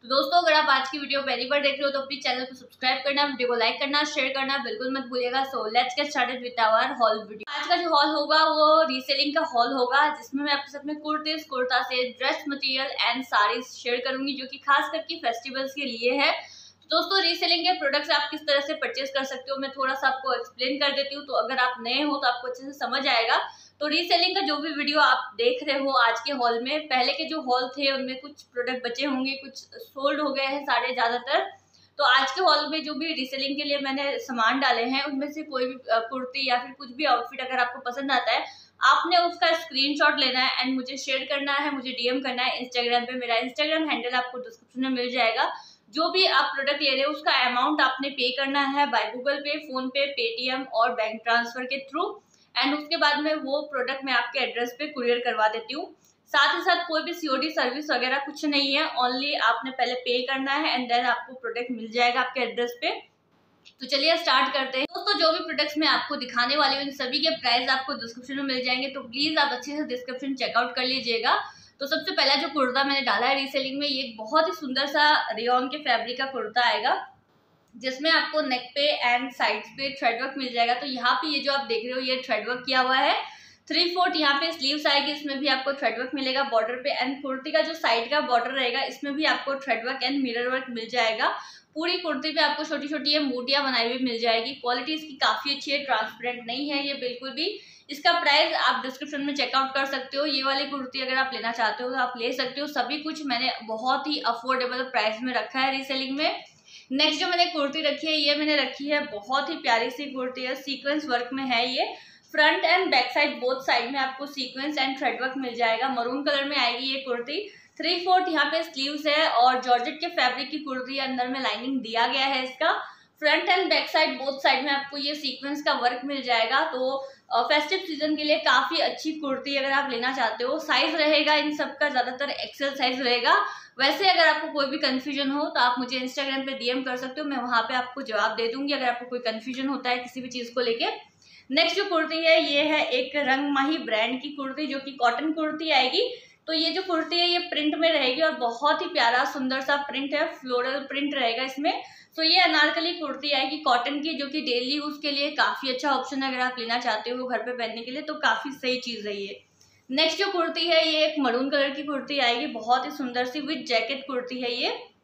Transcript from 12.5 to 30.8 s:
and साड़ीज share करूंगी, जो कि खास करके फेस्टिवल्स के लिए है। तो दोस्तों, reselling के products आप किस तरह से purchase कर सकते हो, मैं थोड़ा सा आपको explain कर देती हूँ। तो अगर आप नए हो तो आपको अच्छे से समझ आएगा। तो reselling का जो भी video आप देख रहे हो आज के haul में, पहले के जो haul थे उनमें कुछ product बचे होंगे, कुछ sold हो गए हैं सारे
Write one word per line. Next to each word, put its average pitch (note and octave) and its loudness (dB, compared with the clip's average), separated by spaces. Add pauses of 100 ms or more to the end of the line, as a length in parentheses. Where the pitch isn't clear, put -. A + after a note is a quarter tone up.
and A#3+ 0
साड़ीज A#3 2
share B3 -4
करूंगी, C4+ -2
जो C4 -8
कि C#4 -16
खास C#4+ 2
करके D#4+ -6
फेस्टिवल्स C4+ -4
के C#4+ -6
लिए A#3+ 0
है। - 0 (260)
तो D#4 2
दोस्तों, F4+ 2
reselling E4+ 2
के F#4 4
products D4 0
आप D4 2
किस D4+ -6
तरह C#4+ 2
से C#4+ -4
purchase C4 -4
कर C4+ -2
सकते C4 -8
हो, C#4 -2
मैं C4+ -6
थोड़ा C4+ -2
सा C4+ 0
आपको C4 0
explain C4 -2
कर C#4+ 2
देती C#4 -2
हूँ। C#4+ -10
तो C4+ -8
अगर A#3 0
आप B3 2
नए B3 0
हो D4 0
तो C#4 2
आपको B3 -2
अच्छे C4+ -8
से C#4 -10
समझ C4 -2
आएगा। A#3+ 4 (440)
तो - -2
reselling F4 2
का G4 2
जो D4 0
भी D4+ -4
video D4 0
आप B3+ 4
देख B3 2
रहे C#4+ 0
हो C4+ 0
आज A#3 4
के C#4+ -6
haul A#3+ 0
में, D4+ -2
पहले B3+ 2
के D#4+ -4
जो D#4 -4
haul B3+ 0
थे C#4 0
उनमें C4 -4
कुछ C#4+ -18
product B3 -4
बचे A#3+ -2
होंगे, C4+ 0
कुछ C4+ -10
sold C#4+ -4
हो C#4 0
गए C#4 -2
हैं C4+ -2
सारे B3+ 0